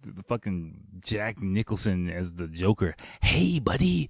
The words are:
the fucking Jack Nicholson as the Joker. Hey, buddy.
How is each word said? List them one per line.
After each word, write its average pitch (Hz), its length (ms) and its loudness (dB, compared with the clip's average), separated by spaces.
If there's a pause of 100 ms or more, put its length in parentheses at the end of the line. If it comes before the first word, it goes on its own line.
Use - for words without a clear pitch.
the 98 200 -14
fucking 92 580 -4 (240)
Jack 107 360 -4
Nicholson 98 720 0
as 87 240 -6
the 85 120 -6
Joker. 87 480 2 (280)
Hey, 175 360 4
buddy. 147 520 2